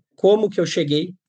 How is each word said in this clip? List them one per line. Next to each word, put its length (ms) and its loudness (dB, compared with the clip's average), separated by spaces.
como 340 2
que 100 -4
eu 60 0
cheguei 480 -4